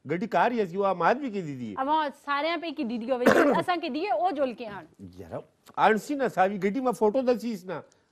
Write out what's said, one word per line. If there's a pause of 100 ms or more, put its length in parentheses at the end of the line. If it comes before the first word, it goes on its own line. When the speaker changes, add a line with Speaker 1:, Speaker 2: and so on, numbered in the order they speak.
Speaker 1:
गड्डी
कार
ही
ऐसी,
वो
आम
आदमी
की
दी
दी
है।
Speaker 2:
अब
वो
सारे
पे
की
दी
दी
होवे,
जिस
<coughs>
असां
की
दी
है,
ओ
जुल
के
आन। (140)
Speaker 1:
यार, (340)
आन
सी
ना
सावी
गड्डी
में
फोटो
दसी
इस
ना, (280)